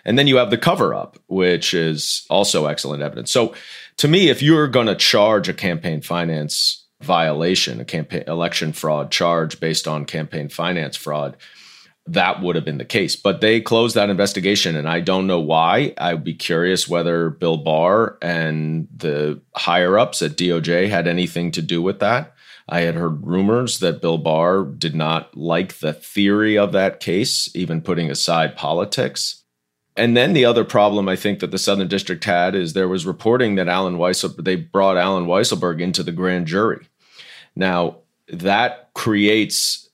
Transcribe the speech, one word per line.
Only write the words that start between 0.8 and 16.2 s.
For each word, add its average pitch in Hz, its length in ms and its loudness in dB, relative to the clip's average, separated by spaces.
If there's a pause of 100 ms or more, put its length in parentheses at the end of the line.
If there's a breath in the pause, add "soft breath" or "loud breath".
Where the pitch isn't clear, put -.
which 90 480 2
is 80 560 -2
also 90 340 2
excellent 73 380 -4
evidence. 62 260 -8
So 117 240 2 (440 loud breath)
to 143 100 2
me, 170 220 4
if 123 120 0
you're 151 260 4
gonna 117 280 2
charge 104 520 4
a 90 60 -4
campaign 82 480 -4
finance 82 840 -2 (160)
violation, 82 760 0
a - 60 -10
campaign 82 400 -6
election 82 480 -4
fraud 76 380 -4
charge 85 480 -2
based 80 280 -4
on 76 180 -4
campaign 76 440 -8
finance 85 480 -4
fraud, 73 400 -6 (680 loud breath)
that 90 360 0
would 87 160 -2
have 78 80 -2
been 73 140 -6
the - 40 -10
case. 95 320 -2
But 92 240 0
they 110 220 4
closed 113 340 2
that 101 140 4
investigation, 98 640 0
and 76 140 -4
I 85 100 0
don't 95 260 0
know 90 140 2
why. 82 580 2
I'd 82 240 -2